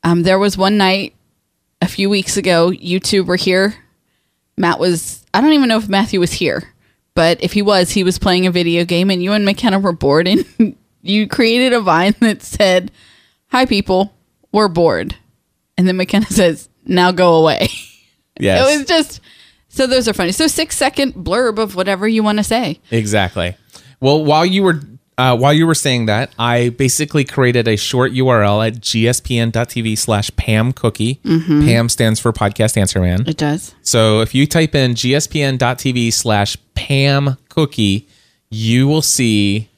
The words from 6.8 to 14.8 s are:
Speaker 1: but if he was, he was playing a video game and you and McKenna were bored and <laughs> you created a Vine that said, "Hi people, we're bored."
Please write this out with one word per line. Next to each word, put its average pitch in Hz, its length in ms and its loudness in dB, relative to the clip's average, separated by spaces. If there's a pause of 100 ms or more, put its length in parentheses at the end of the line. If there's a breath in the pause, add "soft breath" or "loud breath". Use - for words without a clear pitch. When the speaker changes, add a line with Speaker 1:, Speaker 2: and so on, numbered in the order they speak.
Speaker 1:
but 165 280 2
if 170 100 -4
he 208 100 0
was, 196 280 2
he 190 140 0
was 180 140 0
playing 185 280 0
a 180 40 2
video 170 340 0
game 180 260 0
and 180 120 -2
you 190 100 -2
and 208 120 0
McKenna 202 340 0
were 196 140 0
bored 156 360 2
and - 480 0 (120)
<laughs> - 140 -20
you 202 260 0
created 240 460 2
a 233 60 2
Vine 180 400 2
that 220 220 0
said, 185 480 0 (580 soft breath)
"Hi 254 180 0
people, 196 480 -2 (380)
we're 208 160 2
bored." 160 460 0 (600)